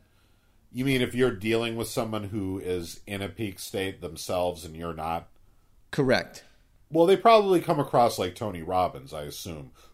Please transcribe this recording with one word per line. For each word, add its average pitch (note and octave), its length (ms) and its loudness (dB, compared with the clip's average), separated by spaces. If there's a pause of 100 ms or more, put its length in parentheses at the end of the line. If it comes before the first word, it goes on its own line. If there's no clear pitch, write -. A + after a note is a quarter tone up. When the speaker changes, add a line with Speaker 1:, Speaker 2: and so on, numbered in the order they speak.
(720)
Speaker 1:
You B2+ 140 -4
mean C3+ 160 2
if A2 120 0
you're B2 180 4
dealing A2+ 440 0
with A2+ 140 -4
someone A2 360 -4
who G2 340 -4
is E2+ 460 -6
in G2+ 160 -8
a G2 80 -6
peak G2+ 300 -8
state F#2+ 420 -6
themselves F2 640 -4
and D#2+ 100 -14
you're E2+ 180 -8
not? D#2+ 340 -6 (640)
Speaker 2:
Correct. B2+ 520 -2 (460)
Speaker 1:
Well, E3 160 4
they F#3+ 120 6
probably G3+ 420 6
come D#3+ 200 0
across B2 400 2
like F#2 160 -4
Tony F#2+ 260 -6
Robbins, D#2+ 520 -2
I D2+ 100 -8
assume, D2 480 -12 (220)